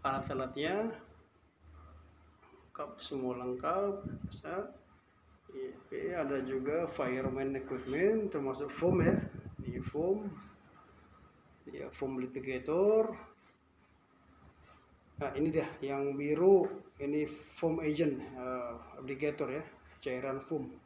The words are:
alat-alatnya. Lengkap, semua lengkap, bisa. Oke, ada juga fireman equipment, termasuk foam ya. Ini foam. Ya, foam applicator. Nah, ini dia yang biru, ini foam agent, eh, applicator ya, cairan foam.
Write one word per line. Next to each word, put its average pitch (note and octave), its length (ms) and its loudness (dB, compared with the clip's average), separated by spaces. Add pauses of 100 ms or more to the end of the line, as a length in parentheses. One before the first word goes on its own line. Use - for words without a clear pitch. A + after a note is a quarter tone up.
alat-alatnya. C#3+ 920 -2 (1800)
Lengkap, - 260 -10
semua B2+ 400 -4
lengkap, D3+ 560 0 (320)
bisa. F#3 480 -6 (760)
Oke, C#3+ 640 -6
ada C#3 260 0
juga C3+ 480 0
fireman C3 720 0
equipment, D#3 760 2
termasuk C3+ 380 -2
foam F3+ 340 6
ya. - 80 8 (480)
Ini - 240 -4
foam. F#3+ 400 2 (1400)
Ya, C#3+ 240 -8
foam C3+ 240 -4
applicator. C#3 960 4 (2000)
Nah, C#3+ 160 -2
ini D3+ 160 2
dia D#3 160 2 (140)
yang C#3 340 -2
biru, D#3+ 480 8 (320)
ini D3 320 0
foam - 560 -2
agent, D3+ 320 2
eh, B2+ 560 -6 (240)
applicator C#3 560 -2
ya, D#3 100 -4 (380)
cairan C3+ 400 -4
foam. C3+ 320 -4 (120)